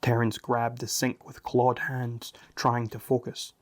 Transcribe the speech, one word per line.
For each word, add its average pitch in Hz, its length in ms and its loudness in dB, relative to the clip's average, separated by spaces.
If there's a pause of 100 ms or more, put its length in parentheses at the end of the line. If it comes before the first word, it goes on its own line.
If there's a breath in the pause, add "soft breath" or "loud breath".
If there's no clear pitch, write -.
Terence 117 360 4
grabbed 120 420 0
the 117 80 -8
sink - 380 -2
with - 180 -20
clawed 123 360 4
hands, 120 520 -4 (240 loud breath)
trying 120 320 2
to 110 120 -8
focus - 640 -2